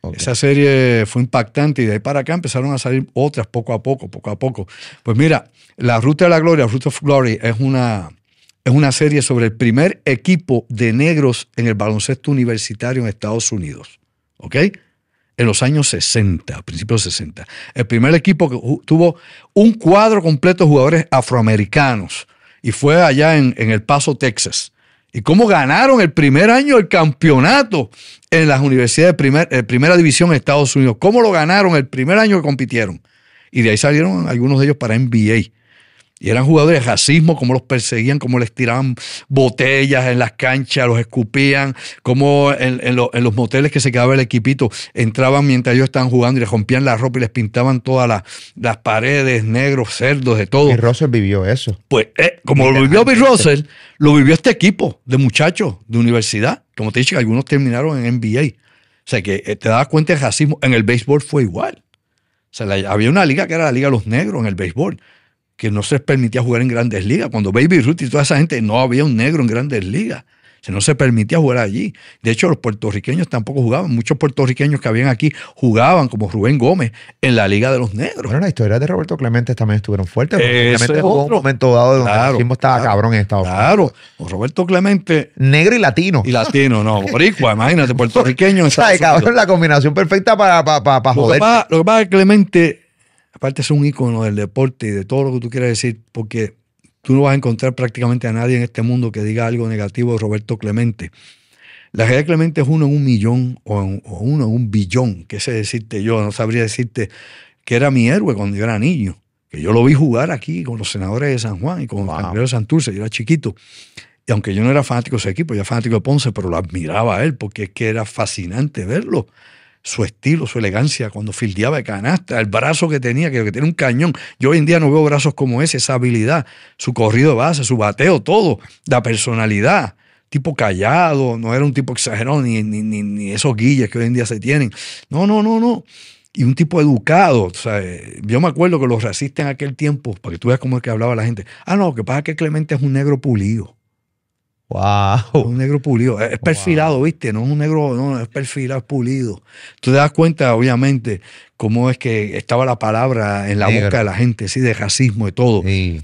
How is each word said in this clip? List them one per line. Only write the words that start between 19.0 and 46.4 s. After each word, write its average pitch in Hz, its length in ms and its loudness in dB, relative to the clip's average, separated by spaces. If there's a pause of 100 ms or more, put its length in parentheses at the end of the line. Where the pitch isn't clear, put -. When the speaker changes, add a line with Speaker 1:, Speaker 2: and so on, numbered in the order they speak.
Speaker 2:
un 214 200 6
cuadro 208 480 4
completo 170 420 2
de 156 60 6
jugadores 147 400 4
afroamericanos. 113 1160 0 (340)
Y 120 100 -4
fue 151 300 2
allá 156 340 4
en, 131 220 4
en 113 140 0
El 107 100 0
Paso, 143 340 0
Texas. - 560 -4 (400)
Y 120 100 -8
cómo 185 260 4
ganaron 202 520 4
el 170 140 2
primer 156 380 4
año 269 260 4
el 190 100 2
campeonato 160 1000 2 (400)
en 160 180 4
las 139 140 2
universidades 139 520 4
de - 40 -2
primer, 151 340 2
eh, 127 120 0
primera 131 340 2
división 170 320 4
en 160 60 4
Estados 143 400 0
Unidos. 131 240 2
Cómo 214 220 4
lo 214 100 4
ganaron 175 440 2
el 135 120 0
primer 143 320 0
año 208 180 4
que 160 60 -2
compitieron. 120 580 -4 (500)
Y 123 120 0
de 113 80 4
ahí 107 60 2
salieron 160 520 0
algunos 127 300 0
de 139 80 4
ellos 143 100 0
para 113 180 -2
N 127 140 2
B 110 260 2
A. 117 260 -2 (600)
Y - 60 -6
eran 123 160 0
jugadores 156 340 4
de 117 100 -4
racismo, 156 460 2
cómo 123 160 -2
los 127 120 -2
perseguían, 127 540 -2
cómo 127 220 -2
les 117 140 -4
tiraban 127 420 -2 (320)
botellas 135 800 2
en 123 120 0
las 117 120 0
canchas, 131 560 -2
los 117 100 2
escupían, 135 800 -2 (260)
cómo 143 560 2
en, 127 240 -2
en 123 140 -2
lo, 123 180 0
en 120 120 0
los 110 100 0
moteles 131 380 0
que 143 80 0
se 131 100 -2
quedaba 123 220 2
el 135 80 2
equipito, 123 500 0 (220)
entraban 131 520 0
mientras 127 300 2
ellos 131 80 4
estaban 127 260 0
jugando 123 280 2
y - 20 0
les 113 100 -2